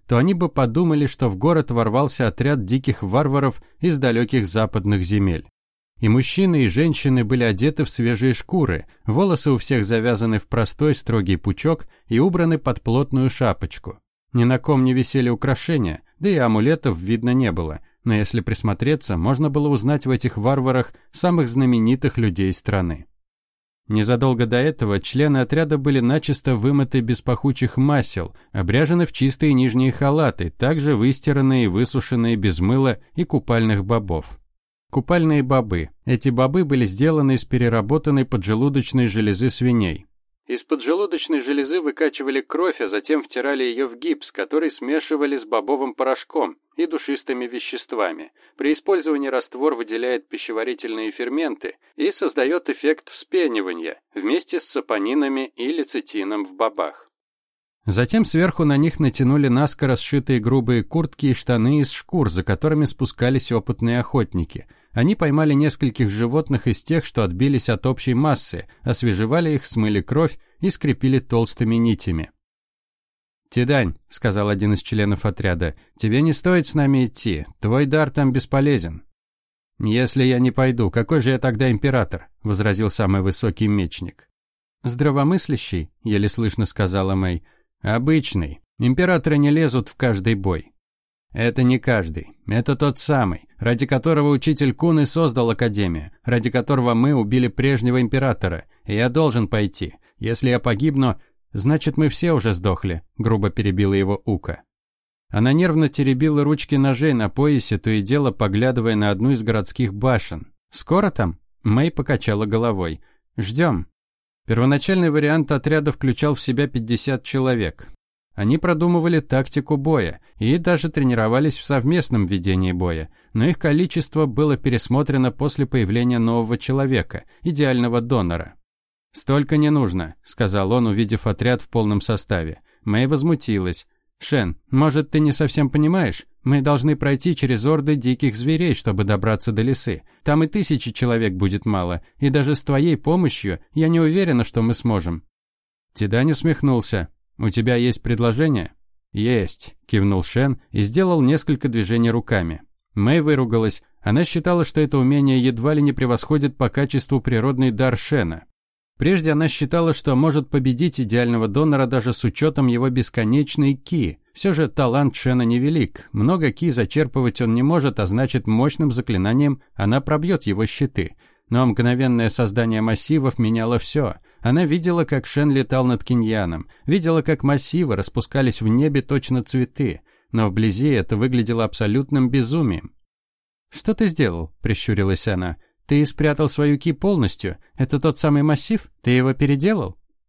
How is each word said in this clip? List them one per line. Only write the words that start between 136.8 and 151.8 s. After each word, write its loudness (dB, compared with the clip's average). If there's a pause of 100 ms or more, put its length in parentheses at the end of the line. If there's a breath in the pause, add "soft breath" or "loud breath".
пройти 0
через 0
орды 2
диких 0
зверей, 0
чтобы -2
добраться 0
до 0
лисы. -2 (200 soft breath)
Там 2
и 0
тысячи -2
человек 0
будет -2
мало, -2 (180 soft breath)
и 2
даже 2
с -2
твоей 2
помощью 0 (140)
я 2
не 2
уверена, 2
что -4
мы 2
сможем". -2 (720)
Тидань 0
усмехнулся. 0 (280)
"У -2
тебя 0
есть 0
предложение?" 0 (400)
"Есть", -2 (100)
кивнул 2
Шен 0 (120 soft breath)
и 0
сделал 2
несколько 0
движений 0